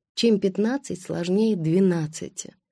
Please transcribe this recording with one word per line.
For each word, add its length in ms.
чем 240
пятнадцать 600
сложнее 540
двенадцати 1000